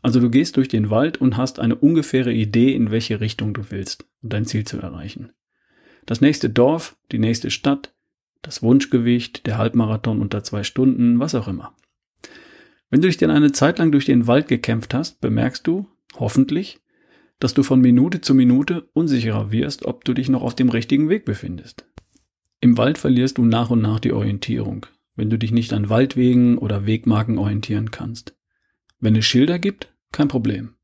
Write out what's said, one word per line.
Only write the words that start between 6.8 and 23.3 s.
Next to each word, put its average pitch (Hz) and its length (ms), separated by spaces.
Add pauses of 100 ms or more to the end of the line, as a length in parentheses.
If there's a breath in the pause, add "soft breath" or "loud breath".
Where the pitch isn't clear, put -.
die 117 60
nächste 113 320
Stadt, - 440 (460)
das - 220
Wunschgewicht, 120 840
der 107 120
Halbmarathon 110 640
unter 101 200
zwei 104 200
Stunden, 120 580
was 147 140
auch 110 140
immer. - 280 (1120 loud breath)
Wenn 147 140
du 185 60
dich 160 100
dann 156 120
eine 147 220
Zeit 151 260
lang 165 140
durch 139 140
den 123 200
Wald 135 220
gekämpft 113 460
hast, - 260
bemerkst 117 460
du, 185 200 (320)
hoffentlich, 135 640 (580)
dass 127 140
du 139 100
von 131 180
Minute 127 420
zu 139 120
Minute 135 600
unsicherer 113 580
wirst, 139 320
ob - 200
du 127 100
dich 127 160
noch 127 120
auf 123 120
dem 127 160
richtigen 139 400
Weg 208 160
befindest. - 580 (760)
Im 120 180
Wald 135 200
verlierst 131 400